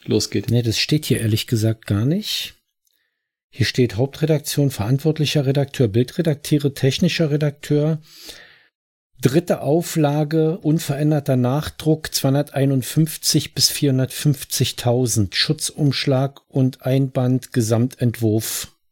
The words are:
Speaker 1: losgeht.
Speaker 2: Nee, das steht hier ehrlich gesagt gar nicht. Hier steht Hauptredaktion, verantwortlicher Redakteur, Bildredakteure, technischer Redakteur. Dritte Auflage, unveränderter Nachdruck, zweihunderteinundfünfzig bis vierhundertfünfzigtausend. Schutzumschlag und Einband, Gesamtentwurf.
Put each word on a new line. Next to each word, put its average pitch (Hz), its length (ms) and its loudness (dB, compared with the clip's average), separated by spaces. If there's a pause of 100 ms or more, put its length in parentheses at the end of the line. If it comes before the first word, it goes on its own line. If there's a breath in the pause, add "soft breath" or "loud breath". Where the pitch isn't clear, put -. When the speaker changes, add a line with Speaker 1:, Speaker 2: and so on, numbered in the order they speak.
Speaker 1:
losgeht. 110 440 -2
Speaker 2:
Nee, 120 120 4
das 117 160 -2
steht 151 260 0
hier 110 160 0
ehrlich 110 260 0
gesagt 110 400 0
gar 104 200 0
nicht. - 480 -4 (1000)
Hier 117 100 0
steht 120 280 0
Hauptredaktion, 143 760 0
verantwortlicher 139 760 0
Redakteur, 139 400 0
Bildredakteure, 143 880 0
technischer 156 560 0
Redakteur. 147 680 0 (1200 loud breath)
Dritte 143 400 0
Auflage, 156 960 0
unveränderter 151 800 0
Nachdruck, 151 760 -2
zweihunderteinundfünfzig 139 1400 0
bis - 160 2
vierhundertfünfzigtausend. 127 1700 0
Schutzumschlag 139 1120 0
und 131 360 0
Einband, 131 680 0
Gesamtentwurf. 113 1200 0 (200)